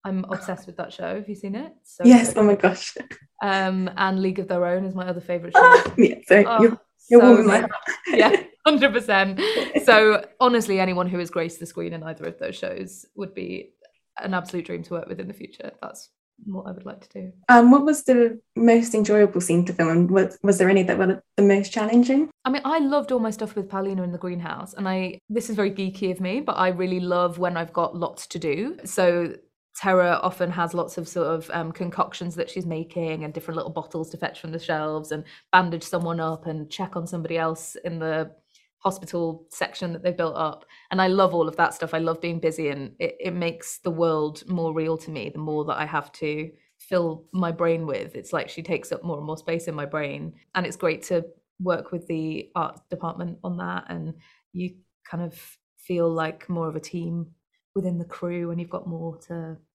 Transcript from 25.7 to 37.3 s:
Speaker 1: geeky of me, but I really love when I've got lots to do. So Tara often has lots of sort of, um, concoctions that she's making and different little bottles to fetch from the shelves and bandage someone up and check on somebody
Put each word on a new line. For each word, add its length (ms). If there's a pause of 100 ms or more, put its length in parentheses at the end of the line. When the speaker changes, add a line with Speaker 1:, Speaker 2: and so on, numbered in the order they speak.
Speaker 1:
geeky 400
of 100
me, 200
but 140
I 140
really 320
love 380
when 180
I've 160
got 240
lots 320
to 120
do. 440
So 520 (400)
Tara 460
often 280
has 240
lots 240
of 100
sort 200
of, 240
um, 200
concoctions 640
that 160
she's 160
making 580
and 80
different 240
little 160
bottles 380
to 80
fetch 220
from 120
the 60
shelves 540
and 120 (280)
bandage 320
someone 360
up 260
and 240
check 260
on 100
somebody 320